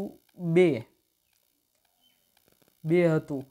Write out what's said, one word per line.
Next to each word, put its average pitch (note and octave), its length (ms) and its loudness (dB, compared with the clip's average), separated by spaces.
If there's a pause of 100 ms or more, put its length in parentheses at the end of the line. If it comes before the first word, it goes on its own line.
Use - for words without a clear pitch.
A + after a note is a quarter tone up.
(560)
બે. F3+ 140 4 (2250)
બે D#3+ 200 0
હતું D#3 480 -2